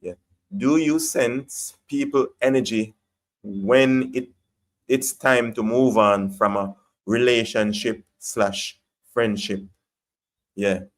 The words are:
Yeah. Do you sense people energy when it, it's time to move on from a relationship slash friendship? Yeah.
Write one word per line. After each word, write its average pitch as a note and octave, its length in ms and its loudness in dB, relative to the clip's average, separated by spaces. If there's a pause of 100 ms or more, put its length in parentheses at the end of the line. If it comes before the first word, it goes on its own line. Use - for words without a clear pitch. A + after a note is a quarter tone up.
Yeah. F2+ 120 -12 (420)
Do C3 220 2
you D#3+ 220 2
sense C3+ 760 -4 (100)
people C#3 400 0 (140)
energy A2+ 520 0 (500)
when B2+ 680 2
it, B2 160 -6 (580)
it's C3 260 0
time A#2+ 400 0
to A2+ 100 -4
move A#2 340 2
on G2+ 340 4
from G2+ 260 0
a G2 180 -4 (300)
relationship A2+ 1000 0 (160)
slash - 600 -4 (340)
friendship? G#2 500 -2 (920)
Yeah. G2 260 -2 (160)